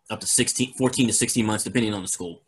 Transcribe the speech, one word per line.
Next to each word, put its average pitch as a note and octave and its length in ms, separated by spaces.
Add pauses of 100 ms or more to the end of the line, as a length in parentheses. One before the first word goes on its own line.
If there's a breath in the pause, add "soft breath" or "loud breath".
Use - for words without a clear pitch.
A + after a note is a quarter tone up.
(100)
up A2 100
to - 60
sixteen, - 480
fourteen B2+ 320
to A2 60
sixteen A2+ 340
months, G#2+ 180
depending G#2+ 300
on F#2+ 80
the F#2 60
school. F2 400